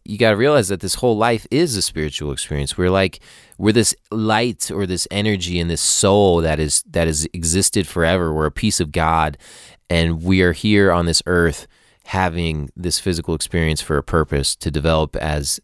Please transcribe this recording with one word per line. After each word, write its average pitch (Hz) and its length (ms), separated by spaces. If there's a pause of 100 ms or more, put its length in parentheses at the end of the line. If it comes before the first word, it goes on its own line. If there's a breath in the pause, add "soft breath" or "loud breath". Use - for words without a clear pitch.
you 104 140
gotta 110 180
realize 127 320
that 95 120
this 95 160
whole 120 220
life 113 320
is 143 280
a 92 40
spiritual 76 520
experience. 71 440
We're 90 120
like, 95 320 (360 loud breath)
we're 104 160
this 110 220 (160)
light 110 600
or 98 140
this 90 240
energy 95 500
and 85 100
this 82 120
soul 98 600
that 78 180
is, 76 300
that 82 180
has 78 260
existed 87 540
forever. 85 460
We're 78 120
a 76 60
piece - 300
of 76 100
God, 80 460 (520 loud breath)
and 82 340
we 92 180
are 87 120
here 101 380
on 87 140
this 82 200
earth 85 420 (380 soft breath)
having 82 680
this 87 240
physical 85 340
experience 80 480
for 76 160
a 71 60
purpose, 73 540
to - 120
develop 78 480
as, 76 460